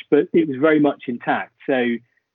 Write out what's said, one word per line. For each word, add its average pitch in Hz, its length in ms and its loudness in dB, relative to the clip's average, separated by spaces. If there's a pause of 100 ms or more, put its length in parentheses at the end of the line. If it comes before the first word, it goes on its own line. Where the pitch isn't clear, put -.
But 156 240 2
it 165 140 2
was 131 100 -6
very 151 220 2
much 143 280 0
intact. 120 460 -6 (140)
So 120 280 0 (400)